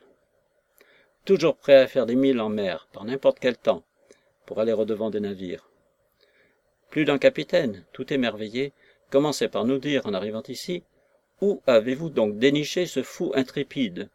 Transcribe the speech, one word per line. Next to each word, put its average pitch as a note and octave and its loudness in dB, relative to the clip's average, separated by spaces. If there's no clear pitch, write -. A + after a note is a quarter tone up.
Toujours E3 2
prêt C#3 6
à B2+ 8
faire B2 -2
des A#2+ 0
milles C3 2
en G#2+ -2
mer, G2 -4
par G2+ -14
n'importe C3+ 0
quel B2 -2
temps, - 0
pour G2+ -6
aller A2+ 2
au-devant G#2+ -2
des G#2 -4
navires. F#2+ -8
Plus D3+ -2
d'un C#3 0
capitaine, C3+ 0
tout C3 -10
émerveillé, A#2+ -4
commençait C3+ 2
par G#2+ -2
nous C3+ 0
dire, C#3 -2
en G2+ -2
arrivant G#2+ -6
ici, « F3 -10
Où G3 0
avez-vous C3 2
donc G#2+ -2
déniché D3 0
ce C3 -4
fou - -6
intrépide B2 -4